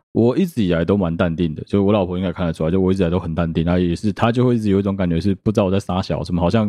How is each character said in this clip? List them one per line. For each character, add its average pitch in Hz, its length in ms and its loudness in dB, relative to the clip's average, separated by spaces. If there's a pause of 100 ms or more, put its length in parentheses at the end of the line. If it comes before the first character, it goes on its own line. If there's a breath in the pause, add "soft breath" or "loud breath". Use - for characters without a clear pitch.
(120)
我 117 240 2
一 196 80 2
直 117 200 -2
以 87 100 2
来 82 100 0
都 98 140 0
蛮 85 180 -2
淡 85 200 0
定 82 180 0
的， - 120 -10
就 101 180 0
我 101 100 2
老 101 100 2
婆 90 140 -4
应 95 60 -4
该 87 100 -2
看 87 140 -4
得 82 40 -2
出 80 140 -4
来， 80 60 0
就 95 100 2
我 92 100 2
一 95 40 0
直 95 80 2
以 - 20 2
来 82 60 0
都 90 80 2
很 80 160 -6
淡 85 180 -2
定， 82 100 0
然 87 120 0
后 90 40 2
也 87 160 0
是 104 160 -4
她 113 200 0
就 123 120 2
会 123 120 2
一 113 40 0
直 107 120 0
有 95 80 4
一 - 20 0
种 98 140 -2
感 95 120 -2
觉 82 140 0
是 98 140 0
不 - 160 -4
知 107 80 0
道 101 60 4
我 92 40 0
在 95 100 0
撒 92 220 -2
小 82 220 -4
什 87 100 -8
么， 87 80 0
好 87 80 2
像 110 200 2